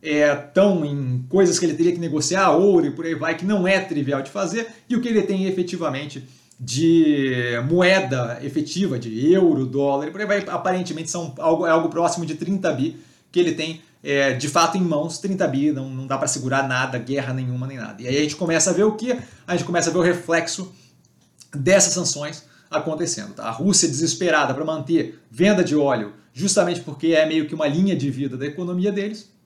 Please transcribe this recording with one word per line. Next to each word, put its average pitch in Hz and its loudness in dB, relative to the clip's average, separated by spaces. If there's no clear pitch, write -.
é, 147 2
tão 185 2
em 131 -4
coisas 180 4
que 180 0
ele 156 0
teria 170 2
que 175 -4
negociar, 170 0
ouro 170 6
e 143 -2
por 156 -8
aí 165 -2
vai, 160 -4
que 175 -8
não 196 2
é 190 4
trivial 139 -2
de 135 -10
fazer, 202 -4
e 240 0
o - 0
que 247 -4
ele 220 2
tem 190 0
efetivamente 160 -4
de 131 2
moeda 135 2
efetiva, 143 -2
de 117 0
euro, 165 6
dólar, 139 0
e - -12
por 185 -14
aí 208 -4
vai, 196 0
aparentemente 175 -4
são 170 -8
algo, 165 2
é 165 2
algo 165 4
próximo 170 -2
de 151 -6
trinta 175 -2
bi 131 -2
que 175 0
ele 165 4
tem, 160 -6
é, 139 2
de 131 -4
fato 165 2
em 185 0
mãos, 165 -2
trinta 190 -2
bi, 143 0
não, 131 -6
não 131 -10
dá 135 -2
pra 147 -2
segurar 135 -2
nada, 127 -2
guerra 127 -4
nenhuma 127 -4
nem 135 -10
nada. 107 -12
E 123 -10
aí 135 0
a 147 2
gente 151 -2
começa 165 0
a - 0
ver 185 2
o 214 2
quê? 240 -4
A 180 -4
gente - -2
começa 170 0
a 160 -6
ver 180 2
o - 2
reflexo 165 -2
dessas 175 4
sanções 151 -6
acontecendo, 156 -4
tá? 107 -14
A 110 -6
Rússia 170 2
desesperada 151 0
pra 151 -4
manter 156 -2
venda 185 4
de 143 0
óleo 127 0
justamente 175 2
porque 160 -6
é 156 4
meio 156 0
que 156 -8
uma 156 -2
linha 175 2
de 139 -2
vida 127 -6
da 131 -6
economia 180 -2
deles 202 -6